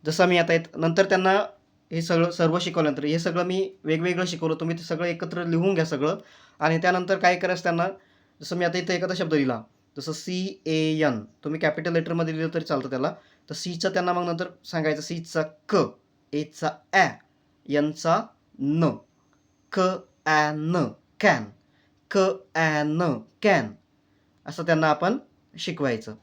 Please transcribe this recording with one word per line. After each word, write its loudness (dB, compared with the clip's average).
जसं 2
मी 4
आता 4
येत-, 0
नंतर 4
त्यांना 2
हे -4
सगळं 2
सर्व 2
शिकवल्यानंतर, -2
हे 0
सगळं 0
मी -2
वेगवेगळं 0
शिकवलं, -2
तुम्ही -4
ते -14
सगळं -4
एकत्र -6
लिहून 2
घ्या 2
सगळं. -2
आणि 4
त्यानंतर 2
काय 4
करायचं -2
त्यांना, 0
जसं -6
मी 0
आता 0
इथं -2
एखादा 0
शब्द 0
लिहिला, 2
जसं -8
सीएएन, -2
तुम्ही -4
कॅपिटल 0
लेटरमध्ये 0
लिहिलं -4
तरी -2
चालतं -2
त्याला. -2
तर -10
सीचं -4
त्यांना 0
मग -2
नंतर -4
सांगायचं -2
सीचा -6
क, 0
एचा -4
ॲ, 6
एनचा 0
न, 2
क -2
ॲ 2
न, 0
कॅन, 2
क 2
ॲ 2
न, 0
कॅन 2
असं -10
त्यांना 4
आपण 2
शिकवायचं. -4